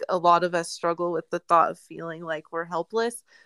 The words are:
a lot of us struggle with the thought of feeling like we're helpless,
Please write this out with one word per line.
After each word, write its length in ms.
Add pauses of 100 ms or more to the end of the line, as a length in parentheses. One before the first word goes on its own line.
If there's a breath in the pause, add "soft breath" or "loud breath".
a 100
lot 260
of 100
us 160
struggle 420
with 180
the 80
thought 320
of 80
feeling 460
like 280
we're 120
helpless, 580 (240 soft breath)